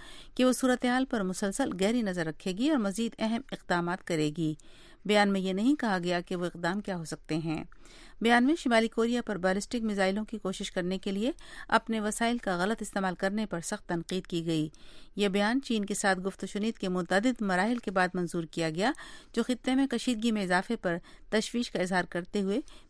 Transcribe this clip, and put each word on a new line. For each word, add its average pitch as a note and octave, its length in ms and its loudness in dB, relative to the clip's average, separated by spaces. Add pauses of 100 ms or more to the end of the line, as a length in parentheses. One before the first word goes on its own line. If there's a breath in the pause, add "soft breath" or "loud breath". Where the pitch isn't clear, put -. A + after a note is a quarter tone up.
(360 loud breath)
کہ B3 100 4
وہ B3+ 60 6
صورتحال B3+ 540 2
پر A3+ 180 -2
مسلسل G3 460 -2 (120)
گہری A#3 200 2
نظر F3+ 240 0
رکھے D#3+ 260 -4
گی A#3 180 0
اور D#4 80 4
مزید G#3+ 420 0
اہم A3+ 220 0 (100)
اقدامات F3 560 -2
کرے D3+ 300 2
گی۔ D#3 160 0 (520 loud breath)
بیان G#3 260 6
میں G3 80 2
یہ F#3+ 140 0
نہیں A3+ 220 4
کہا G#3+ 280 0
گیا F3 180 0
کہ F#3 140 -6
وہ F3 100 -2
اقدام F3 340 -2
کیا G3 180 -4
ہو E3 80 -6
سکتے D#3 320 -4
ہیں۔ D#3 260 -2 (580 loud breath)
بیان A#3+ 240 6
میں D4+ 140 4
شمالی A3+ 280 4
کوریا A#3 340 0
پر G#3+ 140 -4
بالسٹک F#3 480 0
میزائلوں G3+ 420 0
کی A3 120 -10
کوشش F#3+ 340 -6
کرنے F#3 260 -2
کے G3+ 140 -4
لیے G#3 200 0 (360 loud breath)
اپنے A3 320 2
وسائل A#3 380 0
کا F#3+ 200 -2
غلط G3+ 240 0
استعمال F#3+ 340 -2
کرنے G#3 300 -2
پر E3+ 140 -4
سخت - 300 -6
تنقید F3+ 380 -2
کی E3 180 -2
گئی۔ D#3+ 240 0 (460 loud breath)
یہ G3+ 120 2
بیان G3+ 340 2
چین G#3+ 240 0
کے G3+ 80 -4
ساتھ F#3+ 260 2
گفت F#3+ 240 -6
و F#3+ 40 -4
شنید G#3+ 300 -4
کے F#3+ 120 -2
متعدد G3 520 2
مراحل G3 360 2
کے - 140 -6
بعد F#3 220 4
منظور F3 300 -2
کیا D#3+ 260 -2
گیا، F#3 220 0 (420 loud breath)
جو A#3 100 2
خطے B3+ 320 0
میں C4+ 120 4
کشیدگی A#3 440 0
میں G#3 120 0
اضافے F3+ 320 2
پر F3 220 -2 (320 loud breath)
تشویش A#3 420 0
کا - 80 -2
اظہار F3+ 240 2
کرتے F3+ 380 -4
ہوئے G3 180 0 (300 loud breath)